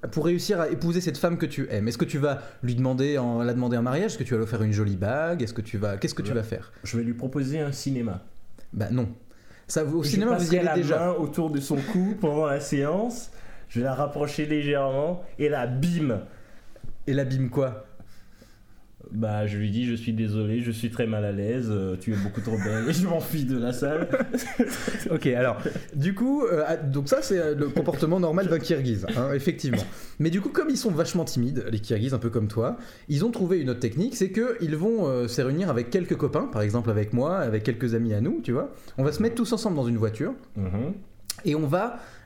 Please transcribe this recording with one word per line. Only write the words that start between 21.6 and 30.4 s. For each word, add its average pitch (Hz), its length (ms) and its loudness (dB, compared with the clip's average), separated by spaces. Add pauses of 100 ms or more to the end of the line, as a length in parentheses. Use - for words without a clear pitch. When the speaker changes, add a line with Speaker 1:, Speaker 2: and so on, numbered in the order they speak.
Speaker 2:
euh, 95 260 0
tu 110 160 -4
es 104 40 0
beaucoup 104 240 -2
trop 110 160 -2
belle, 110 320 0
et 165 40 2
je 180 140 2
m'enfuis 160 380 0
de 127 120 0
la 120 160 0
salle. » 143 360 0 (680)
Speaker 1:
<laughs> - 360 -4
Ok, 156 160 2
alors, 123 300 4 (360)
du 151 180 2
coup, 262 320 2
euh, 170 220 4
ah, 165 100 2
donc 139 320 0
ça, 269 140 4
c'est, 190 160 2
euh, 156 160 2
le 143 140 2
comportement 156 500 2
normal 175 300 4
d'un 160 100 4
kirghize, 127 480 0 (100)
hein, 127 160 2
effectivement. 135 520 0 (340)
Mais 151 120 4
du 190 100 2